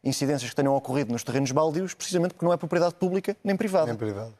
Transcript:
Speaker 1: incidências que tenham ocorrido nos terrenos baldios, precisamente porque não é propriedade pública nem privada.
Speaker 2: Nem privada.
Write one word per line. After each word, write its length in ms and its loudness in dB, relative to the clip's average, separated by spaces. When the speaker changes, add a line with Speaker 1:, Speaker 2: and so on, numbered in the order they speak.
Speaker 1:
incidências 460 0
que 60 -12
tenham 200 4
ocorrido 360 -2
nos 120 -4
terrenos 280 0
baldios, 420 0
precisamente 400 -2
porque 120 -4
não 80 4
é 40 2
propriedade 380 0
pública 480 0
nem 120 2
privada. 320 2
Speaker 2:
Nem 80 -2
privada. 440 -4